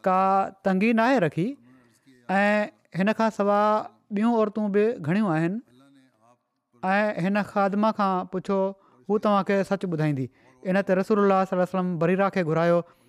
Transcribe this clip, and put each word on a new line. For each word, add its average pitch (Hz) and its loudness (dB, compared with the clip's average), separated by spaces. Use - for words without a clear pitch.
ڪا 190 2
تنگي 196 2
ناهي 233 2
رکي ۽ 165 0
هن 208 2
کان 226 0
سواءِ 208 0
ٻيون 220 0
عورتون 214 0
به 208 2
گهڻيون 202 0
آهن ۽ 165 -2
هن 202 0
خادمه 202 0
کان 190 -2
پڇو، 190 -4
هو 208 -2
توهان 208 2
کي 196 0
سچ 196 -4
ٻڌائيندي." 151 -2
ان 190 0
تي 196 0
رسول 196 0
الله 196 4
صلي 190 -4
الله 180 0
عليه 185 -4
وسلم 180 -4
بريره 185 0
کي 180 -2
گهرايو ۽ 170 2